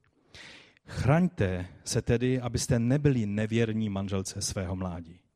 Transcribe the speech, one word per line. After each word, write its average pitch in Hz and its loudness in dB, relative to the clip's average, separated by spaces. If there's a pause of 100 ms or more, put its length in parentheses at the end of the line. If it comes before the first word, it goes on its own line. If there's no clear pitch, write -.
(880)
„Chraňte 107 2 (160)
se - -2
tedy, 127 2
abyste 120 0
nebyli 127 2
nevěrní 110 0
manželce 98 -4
svého 92 -4
mládí. 87 -8 (160)